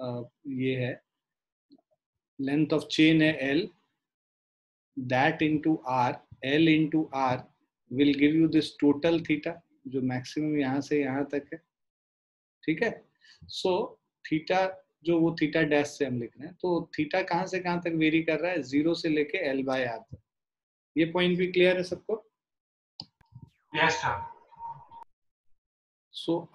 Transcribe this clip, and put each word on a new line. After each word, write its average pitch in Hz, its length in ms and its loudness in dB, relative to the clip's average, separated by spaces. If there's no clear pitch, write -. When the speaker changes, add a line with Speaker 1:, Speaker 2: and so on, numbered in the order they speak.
Speaker 1:
अ, 123 280 -8
ये 131 300 -2
है, 123 260 -4
length 147 320 0
of 147 160 2
chain 160 340 6
है 139 320 2
L, 170 80 2
that 135 460 2
into 156 360 2
R, 127 240 2
L 151 240 4
into 156 460 2
R 127 240 0
will 143 240 2
give 147 200 4
you 160 140 4
this 151 220 2
total 160 360 4
theta, 160 320 -2
जो 131 160 -6
मैक्सिमम 131 540 -4
यहाँ 139 240 0
से 147 220 0
यहाँ 135 220 -2
तक 143 280 -6
है। 165 100 -16
ठीक 160 180 -2
है? - 220 -4
So 190 520 -4
theta, 185 440 0
जो 165 160 2
वो 165 220 2
theta 160 280 2
dash 147 160 2
से - 200 -4
हम 123 140 -4
लिख 117 180 -10
रहे 143 100 -14
हैं, 180 80 -20
तो 170 340 -2
theta 185 280 -2
कहाँ 180 180 -2
से 185 140 -4
कहाँ 175 200 -2
तक 175 140 -4
वेरी 160 280 2
कर 160 180 -2
रहा 170 100 -2
है? 170 120 -2
ज़ीरो 147 320 0
से 165 140 -4
लेके 151 300 0
L 135 120 -2
by 131 140 -2
R 120 200 -4
तक। - 200 -20
ये 160 60 4
पॉइंट 180 340 2
भी 180 140 -2
क्लियर 180 240 4
है 185 60 -2
सबको? - 420 -8
Speaker 2:
यस, 160 180 2
सर। 113 380 -4
Speaker 1:
So 170 400 -4